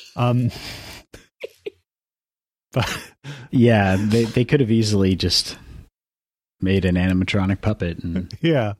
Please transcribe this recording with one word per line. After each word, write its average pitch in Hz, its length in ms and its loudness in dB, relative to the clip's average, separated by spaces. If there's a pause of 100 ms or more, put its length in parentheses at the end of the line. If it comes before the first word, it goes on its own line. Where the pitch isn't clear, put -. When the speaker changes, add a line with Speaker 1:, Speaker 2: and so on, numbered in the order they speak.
(160)
Speaker 1:
um, 123 400 2
<laughs> - 40 -16 (2000)
but 120 160 -2 (640)
Speaker 2:
Yeah, 110 480 4
they, 107 260 2
they 117 200 0
could 143 160 2
have 110 100 0
easily 104 460 2
just - 400 -2 (1040)
made 92 240 2
an 90 120 2
animatronic 92 640 0
puppet 87 400 -4
and 87 360 -6
Speaker 1:
<laughs> - 40 -20
Yeah. 127 400 0